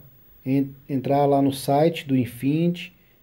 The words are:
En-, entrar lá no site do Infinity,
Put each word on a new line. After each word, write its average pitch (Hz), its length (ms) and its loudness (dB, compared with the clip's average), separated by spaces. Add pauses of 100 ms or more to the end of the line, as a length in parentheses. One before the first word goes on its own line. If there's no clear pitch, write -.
(440)
En-, 135 300 -2 (140)
entrar 139 380 0
lá 139 140 4
no 139 120 2
site 147 560 0
do 135 80 0
Infinity, 156 760 -2 (300)